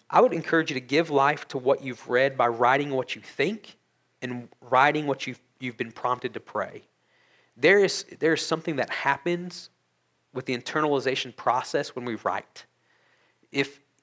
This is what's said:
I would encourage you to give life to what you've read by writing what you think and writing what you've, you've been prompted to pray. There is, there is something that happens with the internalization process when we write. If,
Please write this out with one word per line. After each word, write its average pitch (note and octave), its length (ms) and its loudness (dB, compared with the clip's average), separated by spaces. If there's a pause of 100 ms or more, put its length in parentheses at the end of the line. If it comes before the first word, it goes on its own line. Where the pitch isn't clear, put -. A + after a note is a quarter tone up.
(100)
I D#3+ 100 6
would A#3 120 6
encourage D#3+ 380 0
you D3 40 -4
to C3 60 -6
give C#3+ 300 0
life C#3+ 380 0
to C#3+ 100 -6
what B2+ 240 0
you've C3 260 -12
read C3 280 2
by A#2+ 120 4
writing B2+ 420 2
what C3 260 -4
you A2 60 -16
think - 540 -4 (460)
and B2 260 -8 (120)
writing C#3+ 460 4
what C3+ 200 -4
you've, B2+ 140 -10 (200)
you've B2 160 -8
been A2+ 160 -6
prompted A#2+ 420 -4
to A2 60 -10
pray. - 420 -8 (760)
There F3+ 260 6
is, - 220 0 (140)
there D#3+ 140 4
is D3+ 120 -2
something E3 320 -4
that B2 140 -2
happens F3 800 -4 (600)
with B2+ 140 -8
the B2+ 100 -2
internalization C3 800 -2
process C3 600 -2
when B2 80 -10
we A#2 120 -4
write. - 500 -6 (840)
If, C3+ 300 -4 (220)